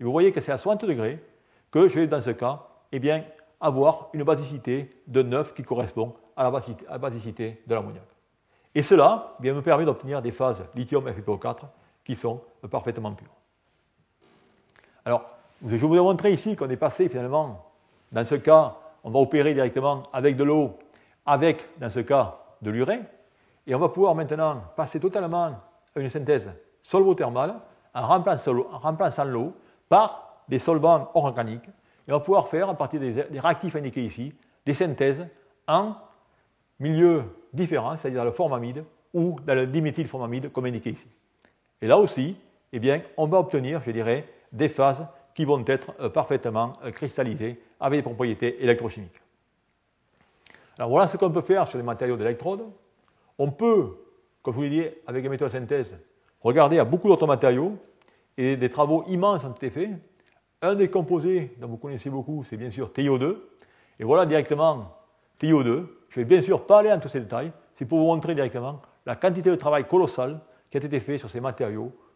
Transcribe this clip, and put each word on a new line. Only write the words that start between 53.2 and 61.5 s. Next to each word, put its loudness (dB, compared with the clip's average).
On 0
peut, 2
comme -4
je -6
vous -4
l'ai -2
dit, 0
avec -6
les -6
méthodes -4
de -6
synthèse, -4
regarder 6
à 8
beaucoup 0
d'autres 6
matériaux, 2
et 0
des 0
travaux 0
immenses 0
ont -8
été -10
faits. -6
Un 2
des 4
composés 0